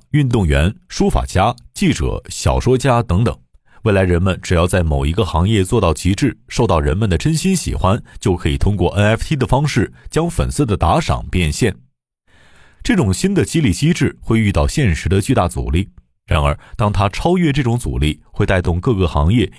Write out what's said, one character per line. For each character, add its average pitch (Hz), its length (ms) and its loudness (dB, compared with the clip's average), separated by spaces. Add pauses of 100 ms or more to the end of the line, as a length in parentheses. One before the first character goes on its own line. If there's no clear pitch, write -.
(100)
运 143 180 2
动 117 180 2
员、 76 280 2 (120)
书 - 220 0
法 69 160 0
家、 104 320 0 (160)
记 175 220 0
者、 55 340 -4
小 - 320 -4
说 127 160 2
家 123 260 2
等 95 220 0
等。 92 100 -2 (500)
未 110 60 2
来 98 120 4
人 87 200 2
们 92 200 0
只 - 120 -2
要 87 120 2
在 92 160 2
某 73 240 0
一 92 60 0
个 104 120 0
行 87 240 0
业 107 160 2
做 117 160 0
到 85 140 2
极 90 200 0
致， 151 220 -2 (100)
受 - 200 -2
到 92 120 2
人 76 160 0
们 104 140 -2
的 87 80 2
真 147 160 0
心 185 240 0
喜 - 180 -4
欢， 95 280 0 (160)
就 92 180 0
可 85 140 -4
以 69 80 -2
通 101 180 0
过 87 140 0
N 104 220 0
F 117 120 -2
T - 100 -4
的 131 120 -2
方 143 200 0
式 - 280 -2 (160)
将 165 180 -2
粉 - 240 -4
丝 147 140 0
的 104 100 -2
打 107 240 2
赏 - 300 -4
变 87 200 0
现。 101 240 -2 (1080)
这 - 120 0
种 117 200 2
新 196 180 -2
的 170 100 2
激 160 200 -2
励 101 100 2
机 151 220 0
制 - 260 -2
会 113 180 0
遇 104 140 2
到 73 160 0
现 117 260 0
实 - 140 -4
的 95 140 2
巨 - 100 0
大 101 160 2
阻 64 220 -6
力， 85 180 0 (380)
然 82 160 0
而， 71 180 0 (160)
当 104 160 0
它 101 160 2
超 175 300 -2
越 165 120 2
这 143 120 0
种 117 160 0
阻 123 200 -6
力， 76 220 0 (100)
会 - 140 -2
带 95 160 2
动 87 180 -2
各 120 160 0
个 92 140 2
行 76 240 2
业 113 260 2